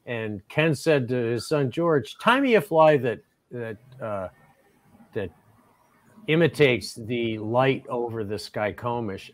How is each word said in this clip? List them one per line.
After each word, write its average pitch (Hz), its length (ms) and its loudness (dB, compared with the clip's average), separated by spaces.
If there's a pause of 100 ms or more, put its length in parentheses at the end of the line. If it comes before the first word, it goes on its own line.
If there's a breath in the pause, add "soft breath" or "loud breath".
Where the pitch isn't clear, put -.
and 110 440 -8
Ken 156 260 2
said 143 340 2
to 127 60 -2
his 117 320 -2
son 143 240 0
George, 165 480 0
"Tie 240 200 4
me 262 160 4
a 190 60 4
fly 156 360 6
that, 120 220 -2 (320)
that, 113 260 -10 (240)
uh, 101 260 -6 (840)
that 98 160 -6 (1000)
imitates 147 680 2
the 117 440 -4
light 127 500 0
over 113 340 -6
the 104 120 -6
skycomish 107 1000 -6